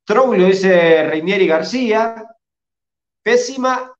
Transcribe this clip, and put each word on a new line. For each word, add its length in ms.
Troglio, 420
dice 560
Reinieri 440
García, 800
"pésima 760